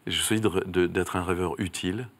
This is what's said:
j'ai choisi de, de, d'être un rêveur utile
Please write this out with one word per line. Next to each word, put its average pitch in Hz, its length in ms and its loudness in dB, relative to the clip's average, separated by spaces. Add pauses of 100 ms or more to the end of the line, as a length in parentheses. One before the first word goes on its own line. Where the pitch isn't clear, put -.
j'ai 92 140 -2
choisi 110 200 2
de, 107 80 4 (180)
de, 90 180 4
d'être 87 300 0
un 90 80 0
rêveur 87 340 0
utile 95 520 -4 (100)